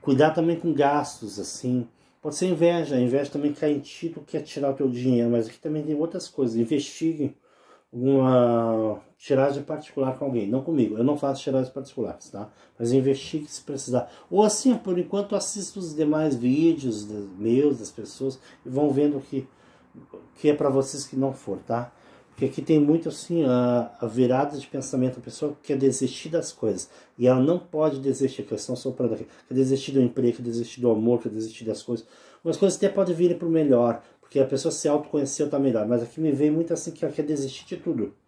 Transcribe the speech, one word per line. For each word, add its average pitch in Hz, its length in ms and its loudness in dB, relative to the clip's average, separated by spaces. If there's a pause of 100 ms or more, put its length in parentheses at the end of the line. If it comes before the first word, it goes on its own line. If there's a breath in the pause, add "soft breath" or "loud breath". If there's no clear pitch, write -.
Cuidar 147 300 6
também 165 300 0
com 165 120 0
gastos, 139 680 0
assim. 123 480 -4 (320 soft breath)
Pode 147 160 -8
ser 185 100 -2
inveja, 170 480 2
a 127 60 2
inveja 131 320 0
também 147 200 -2
cai 151 200 0
em 143 80 -2
ti, - 300 -10
tu 151 100 -14
quer 143 220 -8
tirar 139 280 -4
o 135 40 -2
teu 139 140 0
dinheiro, 120 400 2
mas 117 200 2
aqui - 100 -18
também 151 240 -4
tem 151 140 -2
outras 165 320 -4
coisas. 120 260 -2
Investiguem 143 800 -2 (580 soft breath)
uma 120 1080 4 (180)
tiragem 143 460 0
particular 135 520 -4
com 147 80 -8
alguém, 117 240 -2
não 131 140 0
comigo, 120 340 0
eu 113 60 0
não 147 160 2
faço 139 240 -4
tiragens 131 260 0
particulares, - 600 -10
tá? 104 180 -12 (300 soft breath)
Mas 117 140 0
investigue 139 580 0
se - 120 -14
precisar. 127 460 -4 (220 loud breath)
Ou 196 140 4
assim, 220 320 2
por 185 200 -4
enquanto, 196 380 -4
assista 196 460 -6
os 160 160 -8
demais 156 400 2
vídeos 127 720 2
de-, 104 200 -10 (100)
meus, 120 420 2
das 101 100 -12
pessoas, 131 480 -8 (260 loud breath)
e - 40 -14
vão 139 240 0
vendo 147 240 2
o 139 40 -4
que, 135 280 -8 (640 soft breath)
o - 60 -18 (180)
que 151 120 2
é 147 60 6
pra 147 160 2
vocês 135 340 0
que - 120 -10
não 131 160 0
for, 98 260 -8
tá? 120 340 -6 (400 soft breath)
Porque - 140 -2
aqui 131 160 -4
tem 156 160 4
muito 156 300 4
assim, 165 360 -2
a, 123 560 2
a 120 60 -4
virada 127 500 2
de 131 100 -10
pensamento, 127 520 -4
a - 40 -18
pessoa 147 400 -8
quer 143 140 -2
desistir 131 540 0
das 160 200 -2
coisas, 98 380 -4 (300 loud breath)
e 120 80 2
ela 127 140 6
não 160 180 4
pode 151 420 -2
desistir, 135 420 -2
que - 100 -8
eles 110 100 -6
estão 127 120 -6
soprando 123 400 -4
aqui, - 120 -12 (200 loud breath)
quer 127 80 -10
desistir 131 380 0
do 135 80 4
emprego, 120 380 2
quer 127 40 -10
desistir 117 380 -6
do 120 100 4
amor, 117 300 2
quer 117 80 -6
desistir 110 360 -8
das 107 180 -6
coisas. 117 240 -6 (360 loud breath)
Umas 160 140 -2
coisas 190 200 2
até 196 120 2
podem 185 260 0
vir 170 240 2
pro 175 100 -4
melhor, 127 540 4 (180 loud breath)
porque - 200 -2
a 135 60 4
pessoa 147 260 -2
se 151 160 -2
autoconheceu, 147 600 0
tá 143 100 -2
melhor, 113 280 2
mas 117 160 2
aqui 120 180 -10
me 156 120 2
vem 147 180 4
muito 165 220 0
assim 160 180 -6
que 156 140 -8
ela 143 80 -4
quer 160 100 -4
desistir 139 440 -4
de 180 100 -10
tudo. 123 380 -4 (140)